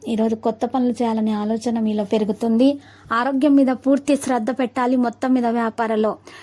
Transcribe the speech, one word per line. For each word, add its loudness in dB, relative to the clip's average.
ఈరోజు 0
కొత్త -4
పనులు -2
చేయాలనే 0
ఆలోచన -2
మీలో -2
పెరుగుతుంది. 0
ఆరోగ్యం 2
మీద 4
పూర్తి 2
శ్రద్ధ -2
పెట్టాలి. -2
మొత్తం -2
మీద 2
వ్యాపారంలో 0